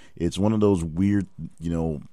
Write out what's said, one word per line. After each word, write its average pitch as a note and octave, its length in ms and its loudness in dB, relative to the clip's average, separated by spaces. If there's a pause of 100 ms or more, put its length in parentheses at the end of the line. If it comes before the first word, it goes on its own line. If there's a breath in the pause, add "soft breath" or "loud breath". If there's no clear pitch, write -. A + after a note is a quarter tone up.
(160 loud breath)
It's E2+ 220 -2
one G#2 140 2
of A2 80 2
those G2 240 4
weird, F#2+ 420 0 (320)
you E2 120 -6
know, E2 320 -4 (100)